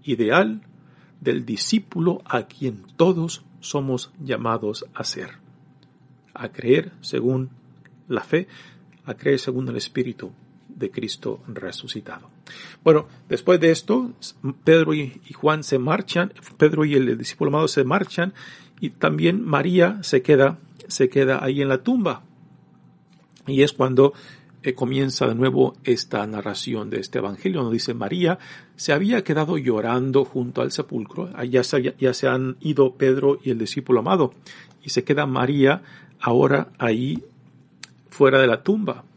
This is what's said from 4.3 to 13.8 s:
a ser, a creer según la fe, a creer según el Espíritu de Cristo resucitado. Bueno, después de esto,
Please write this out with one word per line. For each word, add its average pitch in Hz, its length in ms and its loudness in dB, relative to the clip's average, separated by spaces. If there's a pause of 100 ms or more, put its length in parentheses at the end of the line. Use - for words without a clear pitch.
a - 80 -10
ser, - 280 -8 (1040)
a - 160 -12
creer 139 500 0
según 131 500 -4 (560)
la 110 160 -4
fe, 170 240 -2 (600)
a - 80 -10
creer 139 260 0
según 127 280 -6
el 120 80 -8
Espíritu 120 540 -6 (380)
de - 240 -8
Cristo 113 560 -8
resucitado. - 840 -14 (540)
Bueno, 151 220 4 (220)
después - 300 2
de 160 140 4
esto, 240 400 -2 (500)